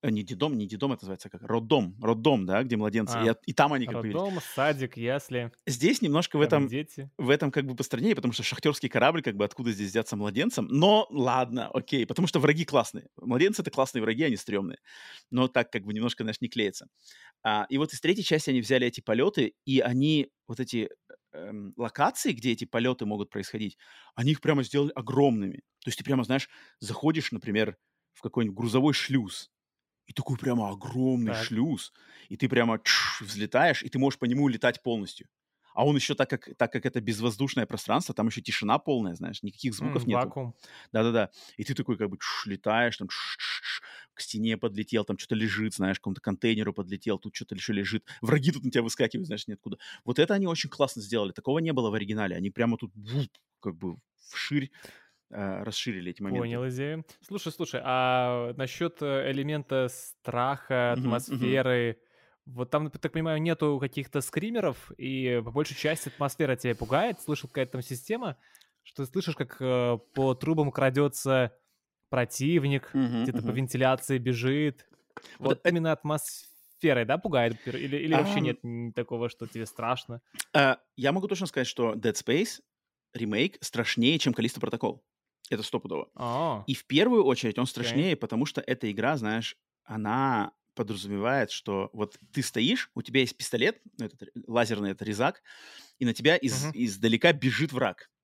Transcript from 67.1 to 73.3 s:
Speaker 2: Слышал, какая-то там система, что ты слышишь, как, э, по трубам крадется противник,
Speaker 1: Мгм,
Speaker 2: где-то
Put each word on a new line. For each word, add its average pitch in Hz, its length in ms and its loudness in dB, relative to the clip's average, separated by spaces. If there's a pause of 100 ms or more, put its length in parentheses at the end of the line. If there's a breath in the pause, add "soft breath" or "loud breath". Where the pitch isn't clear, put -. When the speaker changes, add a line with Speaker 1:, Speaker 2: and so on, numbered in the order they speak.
Speaker 2:
Слышал, 147 280 -4
какая-то 131 240 -2
там 127 100 -6
система, 196 540 -6 (460 soft breath)
что - 220 -8
ты 127 80 -12
слышишь, 175 240 -2
как, - 240 -6
э, 123 380 2 (160)
по 135 200 4
трубам 147 360 2
крадется 131 840 2 (540)
противник, 139 840 0
Speaker 1:
Мгм, 123 280 2
Speaker 2:
где-то 123 200 -2